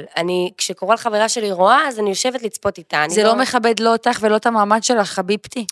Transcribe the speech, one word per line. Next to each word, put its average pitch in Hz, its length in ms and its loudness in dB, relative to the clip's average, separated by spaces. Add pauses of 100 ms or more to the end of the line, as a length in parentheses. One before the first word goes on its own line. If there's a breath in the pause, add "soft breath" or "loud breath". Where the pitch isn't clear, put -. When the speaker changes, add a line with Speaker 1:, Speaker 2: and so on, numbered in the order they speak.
(160)
Speaker 1:
אני, 180 420 -2
כשקורל 190 380 -2
חברה 220 320 0
שלי 208 240 -4
רואה, 226 360 4
אז 233 100 -8
אני 208 120 0
יושבת 247 320 -4
לצפות 202 360 -6
איתה. 156 260 -2
אני 160 100 -4
Speaker 2:
זה 214 80 2
Speaker 1:
לא 208 60 4
Speaker 2:
לא 226 80 4
מכבד 233 440 0
לא 226 120 4
אותך 233 280 0
ולא 214 160 2
את 214 100 0
המעמד 220 380 2
שלך, 220 240 2
חביבתי. 202 640 -4